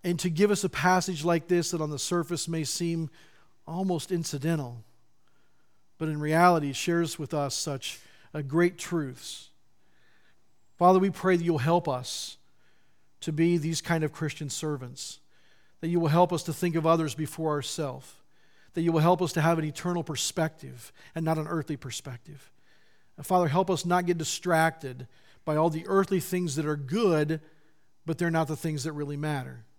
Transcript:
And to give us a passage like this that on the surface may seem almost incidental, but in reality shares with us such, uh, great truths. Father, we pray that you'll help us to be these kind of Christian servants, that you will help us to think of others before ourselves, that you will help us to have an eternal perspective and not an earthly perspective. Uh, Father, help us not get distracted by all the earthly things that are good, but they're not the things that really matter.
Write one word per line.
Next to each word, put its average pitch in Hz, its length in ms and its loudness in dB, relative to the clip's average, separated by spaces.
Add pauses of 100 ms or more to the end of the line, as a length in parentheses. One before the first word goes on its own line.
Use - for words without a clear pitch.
And 175 160 0
to 185 100 -2
give 196 220 4
us 196 120 0
a 185 60 0
passage 180 560 2
like 170 220 2
this 175 240 2
that 165 100 -4
on 151 80 -4
the 143 100 -6
surface 175 480 -2
may 160 160 -4
seem 165 460 -4 (580)
almost 175 440 -2
incidental, 147 720 -4 (1120)
but 156 120 -4
in 151 100 -4
reality 156 540 4
shares 170 460 0
with 147 140 -8
us 143 200 -2
such, - 460 -6 (340)
uh, 151 80 -6
great 170 360 2
truths. - 720 -8 (1300)
Father, 185 220 8
we 196 100 2
pray 185 260 2
that 170 80 0
you'll 170 140 2
help 165 300 2
us - 500 -6 (840)
to 156 120 -4
be 170 240 4
these 160 240 -2
kind 165 220 0
of 151 100 -4
Christian 151 360 -6
servants, 131 680 -8 (640)
that 165 80 -4
you 175 100 2
will 165 80 2
help 170 240 6
us 170 120 -2
to 160 100 -6
think 170 220 0
of 165 120 2
others 160 280 4
before 156 360 -4
ourselves, 139 600 -6 (600)
that 165 80 -2
you 170 120 2
will 156 80 4
help 175 200 6
us - 120 -2
to 165 80 0
have 165 180 4
an 156 60 -4
eternal 175 380 -4
perspective 139 880 -6 (200)
and 165 120 -4
not 160 120 2
an 156 100 -4
earthly 160 280 -4
perspective. 131 760 -14 (640)
Uh, 151 60 -14
Father, 180 260 4
help 180 200 2
us 175 160 0
not 175 200 2
get 175 120 0
distracted 160 920 0 (360)
by 151 140 0
all 160 120 4
the 160 180 -4
earthly 190 320 4
things 180 360 -2
that 151 100 -2
are 151 120 -2
good, 156 640 2 (640)
but 160 120 -4
they're 170 140 0
not 160 160 2
the 156 80 -4
things 151 300 -4
that 160 80 -6
really 147 240 -6
matter. 127 480 -6 (140)